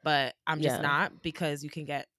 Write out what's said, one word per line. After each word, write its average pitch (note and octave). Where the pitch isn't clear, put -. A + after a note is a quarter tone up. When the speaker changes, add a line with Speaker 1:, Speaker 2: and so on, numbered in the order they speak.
Speaker 1:
but C#3+
I'm D#3
just C#3
Speaker 2:
Yeah. -
Speaker 1:
not, C#3+
because D3+
you D3
can D#3
get C#3+